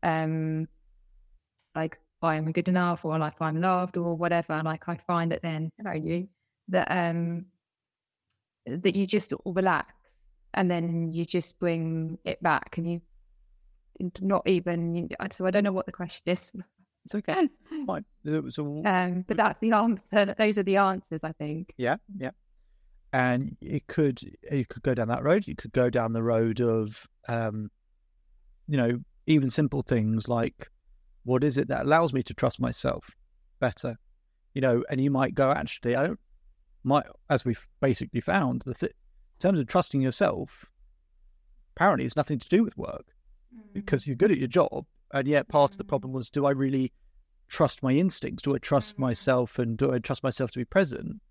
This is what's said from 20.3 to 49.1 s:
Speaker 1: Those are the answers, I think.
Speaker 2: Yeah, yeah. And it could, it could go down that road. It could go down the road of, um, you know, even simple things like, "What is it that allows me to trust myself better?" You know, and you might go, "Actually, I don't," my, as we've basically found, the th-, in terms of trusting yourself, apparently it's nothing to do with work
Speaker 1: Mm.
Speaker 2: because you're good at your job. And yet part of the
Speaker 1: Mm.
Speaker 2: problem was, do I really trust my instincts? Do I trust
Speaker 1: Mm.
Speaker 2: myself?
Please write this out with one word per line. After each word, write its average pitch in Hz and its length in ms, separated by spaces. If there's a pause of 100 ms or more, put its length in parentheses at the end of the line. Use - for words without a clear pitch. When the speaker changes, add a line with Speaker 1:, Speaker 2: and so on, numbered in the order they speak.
Speaker 1:
Those 214 200
are 202 40
the 190 140
answers, 190 460
I 160 100
think. 156 440
Speaker 2:
Yeah, 127 200 (200)
yeah. 131 140 (840)
And 127 480
it - 260
could, 143 340 (220)
it 135 260
could - 140
go 131 120
down 113 140
that 120 160
road. 185 240
It - 100
could - 140
go 123 180
down 113 220
the 113 100
road 113 380
of, 113 460 (220)
um, 110 420 (1000)
you 151 80
know, 120 240 (260)
even 143 240
simple 143 320
things 110 460
like, 117 400 (560)
"What 127 200
is 139 140
it 139 100
that 131 160
allows 156 280
me 131 100
to - 120
trust - 260
myself - 500 (480)
better?" 120 380 (580)
You 139 60
know, 123 300
and 131 100
you 139 100
might 131 240
go, 135 160
"Actually, - 460
I 139 100
don't," 202 140 (600)
my, 139 200 (260)
as 139 160
we've - 240 (120)
basically 127 400
found, 135 420
the 127 120
th-, - 180
in - 480
terms 185 200
of 127 60
trusting 147 340
yourself, - 640 (1120)
apparently 165 300
it's 123 100
nothing 147 220
to - 100
do 202 140
with - 140
work - 380 (400)
Speaker 1:
Mm. - 180
Speaker 2:
because 104 340
you're 135 100
good 196 140
at 156 80
your 131 100
job. - 380 (260)
And 135 140
yet 143 220
part 143 240
of - 60
the - 60
Speaker 1:
Mm. - 40
Speaker 2:
problem 131 240
was, 131 180
do 143 160
I 139 60
really 135 400 (560)
trust - 340
my 127 100
instincts? - 520
Do 139 100
I 131 40
trust - 380
Speaker 1:
Mm. - 40
Speaker 2:
myself? 127 580